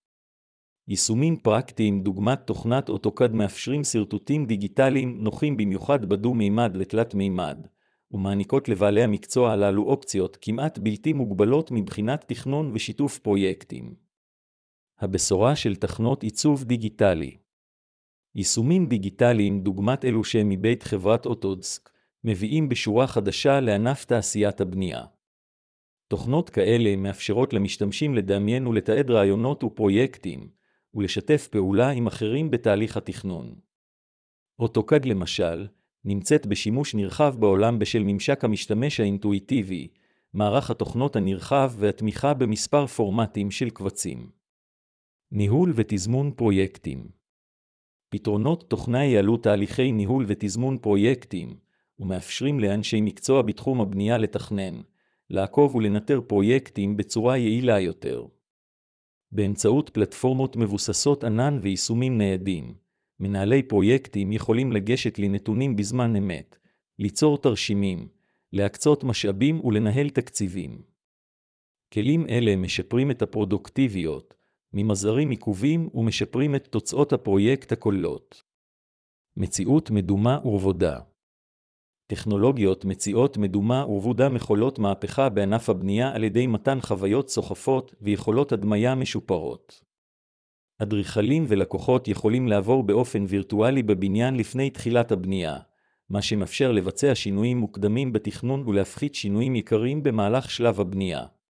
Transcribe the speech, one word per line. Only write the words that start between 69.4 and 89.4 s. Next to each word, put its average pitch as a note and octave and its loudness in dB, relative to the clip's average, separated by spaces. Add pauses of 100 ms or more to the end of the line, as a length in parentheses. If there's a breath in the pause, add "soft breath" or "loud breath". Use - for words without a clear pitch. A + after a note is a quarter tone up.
ולנהל A2 0
תקציבים. F#2 -6 (1120)
כלים C#3+ 2
אלה A2+ 2
משפרים G#2+ -2
את B2 -4
הפרודוקטיביות, G2 -2 (400)
ממזערים G#2+ 0
עיכובים C3 -2
ומשפרים A#2+ 0
את - -6
תוצאות C#3+ 0
הפרויקט A2 2
הכוללות. G2 -4 (920)
מציאות G#2 0
מדומה G2+ 2
ועבודה. F#2 0 (1080)
טכנולוגיות G#2 0
מציאות G#2+ 0
מדומה G#2 0
ועבודה A2+ 0
מחוללות A#2 0
מהפכה G#2 0
בענף G#2 0
הבנייה G#2 0
על A2 -2
ידי A#2 0
מתן B2 0
חוויות G#2 -2
סוחפות B2+ -4
ויכולות G#2 0
הדמיה G#2+ 0
משופרות. F#2 -6 (920)